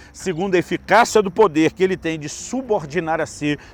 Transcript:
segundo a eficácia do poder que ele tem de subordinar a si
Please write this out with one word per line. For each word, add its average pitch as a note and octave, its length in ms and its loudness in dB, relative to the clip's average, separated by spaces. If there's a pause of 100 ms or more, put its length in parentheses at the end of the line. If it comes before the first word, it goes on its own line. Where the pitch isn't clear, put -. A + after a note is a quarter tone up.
(140)
segundo F#3 420 -2
a F3 40 4
eficácia G#3 600 2
do G3 80 -6
poder D#3+ 440 4
que F3+ 100 -2
ele F#3 140 0
tem D#3+ 200 -6
de D3 120 -10
subordinar E3 920 -4
a D3+ 60 -2
si D3 340 -4 (140)